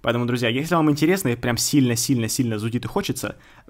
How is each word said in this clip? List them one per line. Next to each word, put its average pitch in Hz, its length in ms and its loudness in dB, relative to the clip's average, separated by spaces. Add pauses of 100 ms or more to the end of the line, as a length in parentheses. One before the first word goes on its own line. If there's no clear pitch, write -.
Поэтому, 120 240 0
друзья, 120 220 0
если 147 280 0
вам 156 140 4
интересно 160 380 2
и 120 80 2
прям 120 220 -2
сильно-сильно-сильно 120 1000 0
зудит 113 280 -4
и - 20 -6
хочется, - 480 -4 (340)